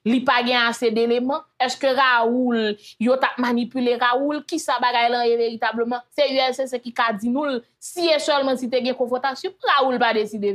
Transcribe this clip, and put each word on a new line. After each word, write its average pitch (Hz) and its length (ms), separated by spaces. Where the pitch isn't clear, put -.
li 240 240
pa 247 160
gen 247 220
ase 233 260
deleman? 247 480
Èske 254 320
Raoul, 240 800
yo 247 240
ta 226 160
manipile 240 640
Raoul? 285 400
Ki 320 160
sa 302 240
bagay 240 320
lan 240 140
ye 233 100
veritableman? 233 720
Se 285 160
U 262 120
L - 80
C 269 80
C 247 160
ki 240 80
ka 233 240
di 233 160
nou 285 160
l, 254 140
si 339 320
e 294 80
sèlman 277 400
si 254 80
te 240 160
gen 254 160
konfrontasyon, 254 560
Raoul 254 320
pa 226 160
deside 208 360